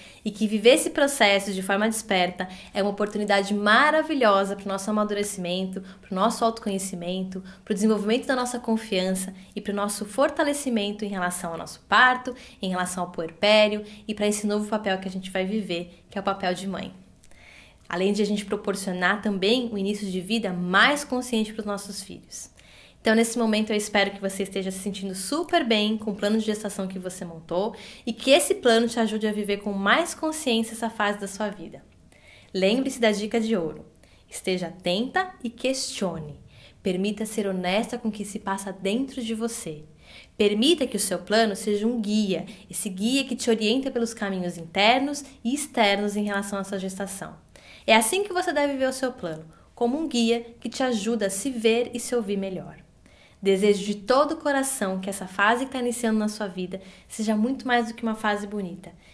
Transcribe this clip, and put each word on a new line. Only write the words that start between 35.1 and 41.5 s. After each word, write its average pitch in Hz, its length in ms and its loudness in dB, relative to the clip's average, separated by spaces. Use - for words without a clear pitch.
e 233 60 -4
questione. 170 880 -4
Permita 202 420 0
ser 214 220 -2
honesta 190 500 0
com 233 120 -6
o 208 40 0
que 208 120 -8
se 214 140 -8
passa 196 320 -4
dentro 220 520 -4
de 220 120 -4
você. 214 480 -6
Permita 233 500 4
que - 100 -2
o 196 40 -2
seu 180 200 -2
plano 214 360 2